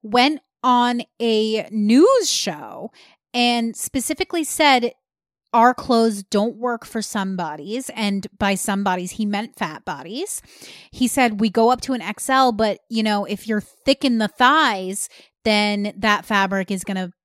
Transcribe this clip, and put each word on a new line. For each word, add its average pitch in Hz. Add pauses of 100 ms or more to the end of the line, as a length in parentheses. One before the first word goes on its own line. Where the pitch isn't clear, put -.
went 247 (260)
on 240 (200)
a 220
news 277
show 147 (440)
and 240
specifically 320
said, 262 (580)
"Our 240
clothes 226
don't 214
work 233
for 220
some 190
bodies." 175
And 202 (120)
by 196
some 196
bodies, 185
he 220
meant 202
fat 156
bodies. 190 (480)
He -
said, 226
"We 226
go 226
up 247
to 269
an 240
X 196
L, 262
but, 208 (100)
you 220
know, 208
if -
you're 214
thick -
in 233
the 214
thighs, 240 (340)
then 208
that 196
fabric 196
is 190
gonna 185 (140)